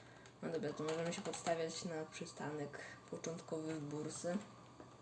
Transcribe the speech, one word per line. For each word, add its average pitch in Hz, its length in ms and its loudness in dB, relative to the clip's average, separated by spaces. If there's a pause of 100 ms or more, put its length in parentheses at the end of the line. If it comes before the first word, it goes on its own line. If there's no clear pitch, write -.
(420)
No 160 80 0
dobra, 151 240 4
to 151 100 0
możemy 165 300 4
się 196 80 -2
podstawiać 165 640 4
na 160 260 0
przystanek 147 680 -2 (320)
początkowy 165 640 0
w 156 80 0
Borze. 151 560 2 (640)